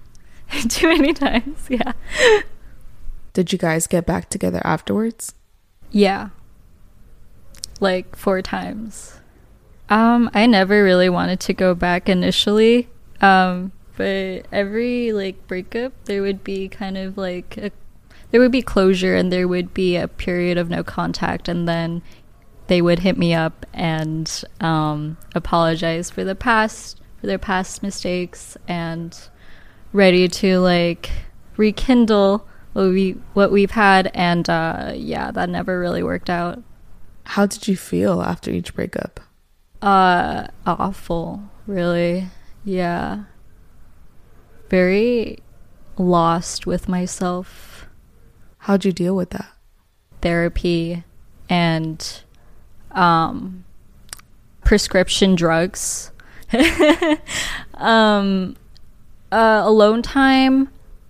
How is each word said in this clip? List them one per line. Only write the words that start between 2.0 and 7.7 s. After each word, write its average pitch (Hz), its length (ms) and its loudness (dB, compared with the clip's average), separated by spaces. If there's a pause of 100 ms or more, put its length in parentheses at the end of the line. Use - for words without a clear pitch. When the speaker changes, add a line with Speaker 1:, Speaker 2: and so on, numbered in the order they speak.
Speaker 2:
Did 180 180 0
you 190 60 0
guys 165 300 0
get 175 180 0
back 180 240 -4
together 180 340 -2
afterwards? 202 720 -2 (560)
Speaker 1:
Yeah. 196 400 2 (1500)